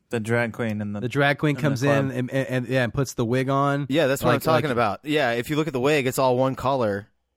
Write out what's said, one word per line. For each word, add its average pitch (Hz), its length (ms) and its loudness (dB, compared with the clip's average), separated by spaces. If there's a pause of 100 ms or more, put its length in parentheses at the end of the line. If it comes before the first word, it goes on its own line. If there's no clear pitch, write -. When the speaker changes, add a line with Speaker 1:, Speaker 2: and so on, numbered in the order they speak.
Speaker 1:
The 120 100 -4
drag 117 340 0
queen 107 280 -4
and 104 140 -6
the 104 60 -8
Speaker 2:
the 120 80 -4
drag 143 280 2
queen 147 180 0
Speaker 1:
and - 20 -4
the 131 40 -10
Speaker 2:
comes 135 220 0
Speaker 1:
club. 143 220 2
Speaker 2:
in 135 60 -4
and, 127 200 -4
and, 135 180 -2
and, 127 180 -2
yeah, 127 160 0
and 117 80 -2
puts 135 220 -4
the 123 120 -2
wig 127 240 0
on. 139 400 0
Speaker 3:
Yeah, 143 180 2
that's 131 160 0
what 170 60 2
I'm 147 60 4
Speaker 2:
Like, - 80 -2
Speaker 3:
talking 151 260 2
Speaker 2:
like 123 40 -2
Speaker 3:
about. 110 300 0
Yeah, 143 300 0
if 120 180 -4
you 147 40 -2
look 151 120 0
at 156 60 -4
the 127 60 -2
wig, 139 280 2
it's 127 100 -2
all 131 180 4
one 131 200 2
color, 113 540 -2 (260)